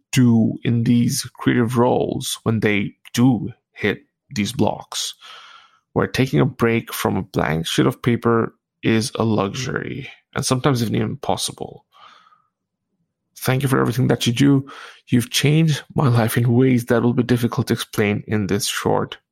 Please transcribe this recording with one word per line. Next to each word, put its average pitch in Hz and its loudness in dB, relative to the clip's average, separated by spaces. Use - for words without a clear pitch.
do 117 4
in 120 0
these 120 2
creative 123 0
roles - 0
when 110 0
they 101 0
do 120 2
hit - -4
these 101 -4
blocks, - -4
where - 0
taking 143 0
a 131 4
break 117 -2
from 104 -2
a 95 -2
blank 80 -4
sheet 139 0
of 131 -2
paper 117 0
is 113 0
a 110 0
luxury 110 -4
and 135 -4
sometimes 127 0
even 117 0
impossible? - -6
Thank 131 -2
you 135 -2
for 131 2
everything 127 0
that 127 0
you 120 2
do. 139 4
You've 117 0
changed 151 2
my 151 2
life 120 2
in 120 2
ways 123 4
that 117 2
will 120 2
be 123 0
difficult 120 0
to 117 0
explain 104 -2
in 107 -2
this 95 -2
short - -2